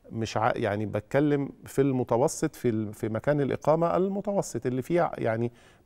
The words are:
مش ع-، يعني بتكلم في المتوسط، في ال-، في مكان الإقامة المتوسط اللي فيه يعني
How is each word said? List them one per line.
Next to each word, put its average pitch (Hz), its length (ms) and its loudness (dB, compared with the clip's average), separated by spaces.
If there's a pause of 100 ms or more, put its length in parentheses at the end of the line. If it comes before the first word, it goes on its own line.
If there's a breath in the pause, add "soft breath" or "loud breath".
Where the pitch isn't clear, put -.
(120)
مش 113 260 -4
ع-، 113 180 2
يعني 107 300 -2
بتكلم 139 640 0 (160)
في - 160 0
المتوسط، 131 720 2
في - 140 0
ال-، 107 240 -2
في 107 160 -4
مكان 143 320 0
الإقامة 165 560 2
المتوسط 196 680 -2
اللي 127 160 -2
فيه 170 360 0
يعني 117 340 0 (340 loud breath)